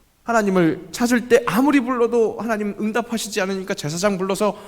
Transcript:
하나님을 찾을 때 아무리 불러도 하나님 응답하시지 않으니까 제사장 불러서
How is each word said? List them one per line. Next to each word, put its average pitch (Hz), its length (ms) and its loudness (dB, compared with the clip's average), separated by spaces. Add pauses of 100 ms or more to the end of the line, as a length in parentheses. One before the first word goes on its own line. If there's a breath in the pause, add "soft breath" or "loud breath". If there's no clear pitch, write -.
(220)
하나님을 190 680 2
찾을 240 360 0
때 185 180 6
아무리 269 340 4
불러도 233 580 0
하나님 208 400 -4
응답하시지 214 600 -4
않으니까 190 340 -4
제사장 175 440 -2
불러서 196 500 -2